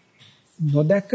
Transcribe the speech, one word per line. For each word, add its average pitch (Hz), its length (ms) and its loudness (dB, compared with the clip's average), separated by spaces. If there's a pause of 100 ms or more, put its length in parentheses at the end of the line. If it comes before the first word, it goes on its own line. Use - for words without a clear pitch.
(600)
නොදැක්ක 156 560 0